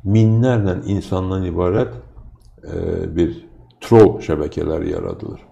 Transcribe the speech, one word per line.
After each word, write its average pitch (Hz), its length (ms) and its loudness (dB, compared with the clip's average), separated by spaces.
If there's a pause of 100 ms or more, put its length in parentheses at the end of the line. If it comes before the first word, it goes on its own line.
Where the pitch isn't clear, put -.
minlərlə 110 720 2 (100)
insandan 95 560 -4
ibarət, 87 480 -2 (720)
e, - 80 -14 (440)
bir 85 200 -2 (460)
troll 110 420 8
şəbəkələri 80 720 -4
yaradılır. 87 560 -10